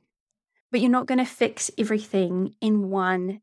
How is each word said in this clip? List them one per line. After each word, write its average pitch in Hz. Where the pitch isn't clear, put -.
But -
you're 247
not 247
gonna 254
fix -
everything 208
in 214
one 185